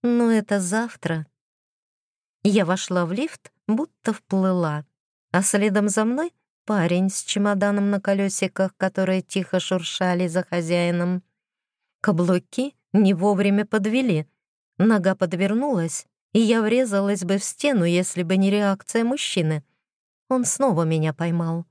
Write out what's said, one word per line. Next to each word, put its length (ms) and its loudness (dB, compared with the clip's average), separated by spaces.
Но 280 2
это 280 2
завтра. 680 -4
Я 220 4
вошла 400 -2
в 60 -6
лифт, 400 -8
будто 460 -2
вплыла, 720 -2
а 100 2
следом 480 2
за 160 0
мной 280 -2
парень 440 0
с 140 -8
чемоданом 680 0
на 100 -2
колёсиках, 760 -2
которые 460 -2
тихо 380 -4
шуршали 680 -2
за 160 -2
хозяином. 800 -2
Каблуки 680 0
не 220 4
вовремя 500 2
подвели. 600 0
Нога 380 4
подвернулась, 920 -2
и 60 4
я 220 2
врезалась 640 0
бы 160 0
в 40 -6
стену, 400 0
если 380 0
бы 160 0
не 140 2
реакция 520 -2
мужчины. 600 -2
Он 160 0
снова 380 0
меня 300 0
поймал. 580 -2